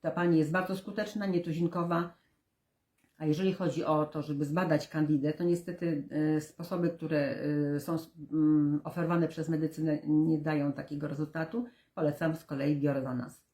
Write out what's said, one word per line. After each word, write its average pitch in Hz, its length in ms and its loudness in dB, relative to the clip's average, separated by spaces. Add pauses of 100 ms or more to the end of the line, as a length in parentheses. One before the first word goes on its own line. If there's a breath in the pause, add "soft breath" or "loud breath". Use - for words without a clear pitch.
Ta 160 100 -4
pani 170 280 4
jest 151 120 2
bardzo 185 240 0
skuteczna, 208 500 -6
nietuzinkowa. 170 920 0 (1000 soft breath)
A 156 80 -6
jeżeli 180 280 2
chodzi 180 300 -2
o 151 220 2
to, 151 160 -6
żeby 147 240 -2
zbadać 151 420 0
kandidę, 151 460 2
to 175 100 -4
niestety, 170 600 -2 (340)
y, 151 40 0
sposoby, 170 480 -4
które, 156 480 -2 (380)
y, 143 40 -2
są 165 140 -4
s-, 160 180 -6 (200)
mm, 151 520 4
oferowane 170 440 0
przez 160 220 -4
medycynę, 156 580 0
nie 156 300 4
dają 147 360 0
takiego 143 340 -6
rezultatu. 160 580 -4 (300 loud breath)
Polecam 160 400 0
z - 100 -16
kolei 147 300 0
biorezonans. 135 640 -2 (120)